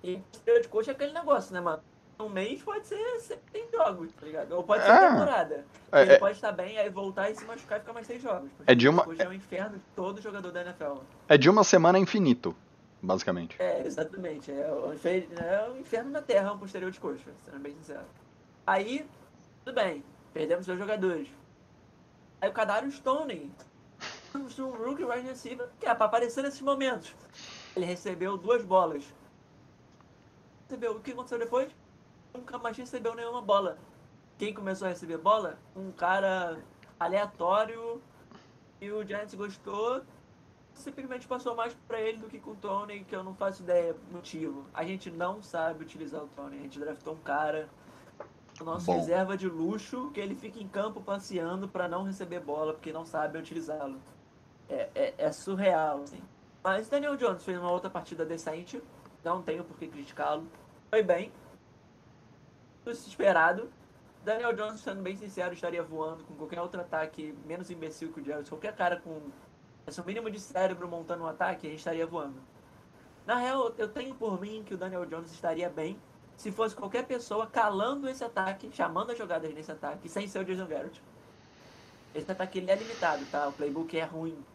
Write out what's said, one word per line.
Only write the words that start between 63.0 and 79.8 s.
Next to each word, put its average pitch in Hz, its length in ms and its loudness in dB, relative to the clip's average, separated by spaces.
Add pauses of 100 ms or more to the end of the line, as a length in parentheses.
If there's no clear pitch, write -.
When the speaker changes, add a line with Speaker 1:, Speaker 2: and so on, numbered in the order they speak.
Speaker 1:
Daniel 233 280 0
Jones, 214 280 -4
sendo 196 220 -8
bem 190 140 -6
sincero, 190 360 -6
estaria 175 300 -4
voando 160 400 -8
com - 120 -18
qualquer 156 260 -10
outro 175 200 -6
ataque 156 640 -6
menos 175 240 -10
imbecil 160 440 -10
que 156 80 -12
o 135 40 -12
Giants. 147 240 -6
Qualquer 202 280 -8
cara 175 200 0
com 160 240 -12 (640)
esse 151 200 -12
mínimo 220 260 -6
de 196 80 -12
cérebro 185 480 -2
montando 170 380 -6
um - 20 -4
ataque, 170 400 -2
a 147 40 -6
gente 156 100 -12
estaria 165 260 -2
voando. 147 300 -8 (880)
Na 233 120 2
real, 247 400 0
eu 214 120 -2
tenho 262 260 -8
por 208 260 -2
mim 214 240 -8
que 196 100 -10
o - 20 -8
Daniel 180 300 -6
Jones 160 260 -10
estaria 170 360 -2
bem 160 300 -6 (380)
se 208 160 -10
fosse 220 240 -2
qualquer 220 300 -4
pessoa 226 400 -4
calando 233 600 0
esse 262 140 -8
ataque, 196 500 -4
chamando 185 380 -2
as 233 80 -6
jogadas 160 360 -4
nesse 156 160 -14
ataque, 151 380 -10